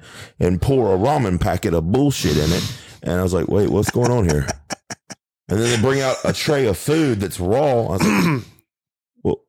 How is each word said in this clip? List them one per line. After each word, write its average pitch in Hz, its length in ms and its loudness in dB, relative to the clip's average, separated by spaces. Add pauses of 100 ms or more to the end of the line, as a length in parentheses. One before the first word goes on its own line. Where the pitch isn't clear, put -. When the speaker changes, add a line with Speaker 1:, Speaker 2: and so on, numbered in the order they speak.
(400)
Speaker 1:
and 90 220 2
pour 123 320 2
a 92 40 2
ramen 107 440 0
packet 95 320 0
of 82 180 0
bullshit 127 460 2
in 76 140 2
it. 90 120 -2 (400)
And 76 160 -2
I 92 40 0
was 90 100 0
like, 85 140 0
"Wait, 101 220 2
what's 107 220 0
going 120 200 0
on 117 180 0
here?" 71 240 0
Speaker 2:
<laughs> - 40 -14 (960)
Speaker 1:
And 101 80 0
then 117 160 0
they 110 60 0
bring 135 180 2
out 131 240 -2
a - 80 0
tray 139 360 0
of 95 100 0
food 143 440 0
that's 90 180 -6
raw. 117 480 0
I - 100 -4
was - 60 0
like, 175 400 2 (400)
Speaker 2:
<clears throat> - 400 -20
Speaker 1:
"Well, - 260 -2